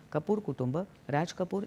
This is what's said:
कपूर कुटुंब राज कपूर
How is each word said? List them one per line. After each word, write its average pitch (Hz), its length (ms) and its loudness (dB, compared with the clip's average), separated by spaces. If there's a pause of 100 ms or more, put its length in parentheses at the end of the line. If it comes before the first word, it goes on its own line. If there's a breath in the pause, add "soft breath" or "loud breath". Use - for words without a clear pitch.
(120 loud breath)
कपूर 202 260 2
कुटुंब 131 400 0 (300)
राज 147 240 2
कपूर 190 340 -2